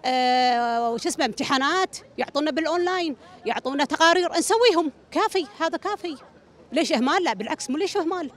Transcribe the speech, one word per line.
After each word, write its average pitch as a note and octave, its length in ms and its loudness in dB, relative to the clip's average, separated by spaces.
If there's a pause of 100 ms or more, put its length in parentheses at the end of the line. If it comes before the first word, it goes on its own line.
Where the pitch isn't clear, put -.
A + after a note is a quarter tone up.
آه، B3 840 2
وش A#3 160 -4
اسمه، D4+ 180 -2
امتحانات، C#4 720 0 (200)
يعطونا D4 340 -2
بالأونلاين، E4 640 -2 (300)
يعطونا C4 400 -2
تقارير، E4+ 520 4
نسويهم، E4+ 540 4 (200)
كافي، F#4 360 0 (120)
هذا E4 180 -2
كافي. F4+ 400 -6 (540)
ليش D#4+ 220 0
إهمال؟ C#4 300 2
لا، B3+ 100 0
بالعكس، G#3+ 360 -8
مو C4 80 -2
ليش G4 200 -2
إهمال. E4+ 400 -4